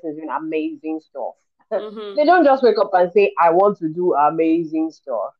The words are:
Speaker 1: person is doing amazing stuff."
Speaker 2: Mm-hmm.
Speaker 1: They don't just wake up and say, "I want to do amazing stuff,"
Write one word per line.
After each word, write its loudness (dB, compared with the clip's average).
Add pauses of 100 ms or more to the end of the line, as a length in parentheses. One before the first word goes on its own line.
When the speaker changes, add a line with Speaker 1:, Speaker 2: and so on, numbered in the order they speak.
Speaker 1:
person -10
is -10
doing -12
amazing -6
stuff." -12 (360)
Speaker 2:
Mm-hmm. -10
Speaker 1:
They 2
don't 6
just 4
wake 4
up 0
and 2
say, 4
"I 4
want 2
to -4
do -2
amazing 0
stuff," -8